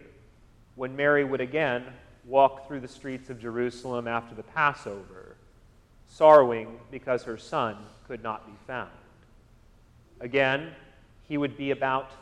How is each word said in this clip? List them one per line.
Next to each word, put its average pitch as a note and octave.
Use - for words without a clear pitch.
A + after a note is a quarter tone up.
when B2+
Mary C#3+
would C3
again B2+
walk C3+
through C#3+
the B2
streets C3
of B2
Jerusalem A#2+
after A#2
the A2
Passover, G2+
sorrowing A#2+
because B2+
her A2+
son A2+
could A#2
not A2
be G#2
found. A#2+
Again, C3+
he D3+
would C#3+
be C#3
about C3+